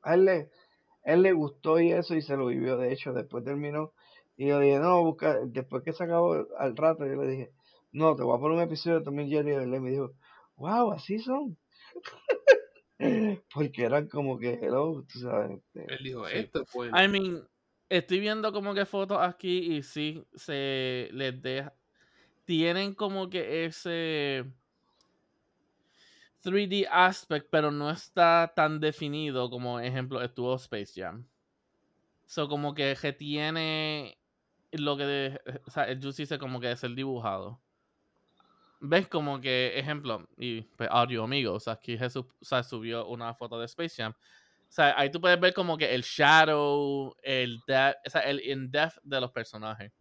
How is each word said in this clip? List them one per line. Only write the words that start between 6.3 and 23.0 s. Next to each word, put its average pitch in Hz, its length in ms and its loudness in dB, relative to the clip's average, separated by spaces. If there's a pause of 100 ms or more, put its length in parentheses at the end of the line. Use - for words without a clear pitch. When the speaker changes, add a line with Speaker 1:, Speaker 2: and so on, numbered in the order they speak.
Speaker 1:
al 135 180 -2
rato, 156 300 2
yo 135 100 -4
le 139 120 -2
dije, 131 240 -6 (400)
"No, 151 240 4
te 139 80 -4
voy 123 120 2
a - 40 0
poner 156 180 2
un 170 60 4
episodio 165 360 0
de 160 40 -8
Tom 143 160 -4
y 143 100 -4
Jerry", 147 220 2
y - 20 2
él 131 280 -2
me 127 80 -4
dijo, 135 220 -2 (440)
"Wow, 202 360 0
así 190 280 -6
son". 254 380 -6 (1400)
<laughs> 208 460 0 (100)
Porque 139 300 -2
eran 143 240 0
como 135 300 -2
que, 120 160 -2
hello, 135 540 -2
tú - 120 -16
sabes, 117 380 -4
este - 360 -12
Speaker 2:
Él 131 80 -10
dijo, 123 300 -8
Speaker 3:
Sí. 156 80 -2
Speaker 2:
"Esto - 220 -6
es - 100 -12
bueno". 123 320 2
Speaker 3:
I 196 40 4
mean, 190 400 -2 (400)
estoy 185 320 0
viendo 214 320 -2
como 202 220 -4
que 196 120 0
fotos 196 340 -2
aquí 180 560 -2
y 143 60 -4
sí, 151 420 -6 (100)
se 135 800 -4
les 131 300 -6
deja, 135 320 -6 (720)
tienen 175 480 0
como 196 360 -4